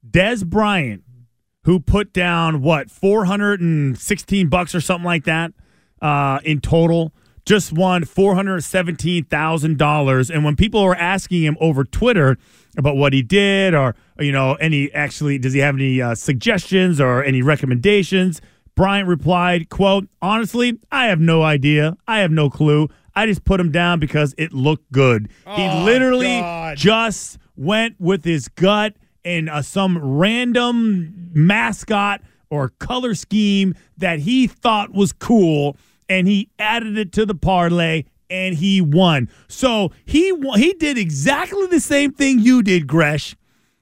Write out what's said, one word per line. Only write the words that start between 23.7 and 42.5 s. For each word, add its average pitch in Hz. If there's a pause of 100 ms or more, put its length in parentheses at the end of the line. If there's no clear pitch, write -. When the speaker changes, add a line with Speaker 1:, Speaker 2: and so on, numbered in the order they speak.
Speaker 1:
down 170
because 147
it 160
looked 147
good." 123 (160)
He 202
Speaker 2:
Oh, 165
Speaker 1:
literally 254
Speaker 2:
God. 165
Speaker 1:
just 220 (180)
went 214
with 180
his 165
gut 208 (260)
and, 170
uh, 151
some 190 (600)
random 214
mascot 202 (300)
or 143 (100)
color 254
scheme 196 (220)
that 170
he 240
thought 214
was 196
cool, 156 (320)
and 185
he 202
added 214
it 202
to 214
the 185
parlay, 170 (260)
and 185
he 190
won. 151 (200)
So 220 (140)
he 370
wa-, 269
he 311
did 294
exactly 277
the 349
same 285
thing 269
you 247